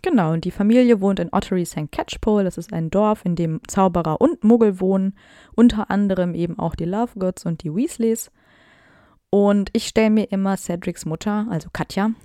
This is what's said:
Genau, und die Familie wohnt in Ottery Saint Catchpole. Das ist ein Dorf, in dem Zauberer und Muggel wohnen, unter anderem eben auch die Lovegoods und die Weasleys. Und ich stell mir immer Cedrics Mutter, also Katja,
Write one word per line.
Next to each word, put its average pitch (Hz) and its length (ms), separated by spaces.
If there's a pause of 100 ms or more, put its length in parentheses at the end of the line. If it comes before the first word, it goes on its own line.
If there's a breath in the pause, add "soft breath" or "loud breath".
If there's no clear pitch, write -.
Genau, 202 300
und 165 120
die 180 80
Familie 233 480
wohnt 196 180
in 170 140
Ottery 185 320
Saint 151 260
Catchpole. - 540
Das 180 120
ist - 160
ein 165 180
Dorf, 214 340
in 175 100
dem 160 320
Zauberer 175 540
und 330 240
Muggel 214 360
wohnen, 190 340 (420 soft breath)
unter 220 340
anderem 190 440
eben 170 240
auch 170 180
die 165 80
Lovegoods 190 640
und 165 180
die 151 100
Weasleys. 226 560 (1000 soft breath)
Und 202 420
ich - 160
stell 220 220
mir 214 200
immer 196 260
Cedrics - 480
Mutter, 208 460
also 160 220
Katja, 196 380 (140)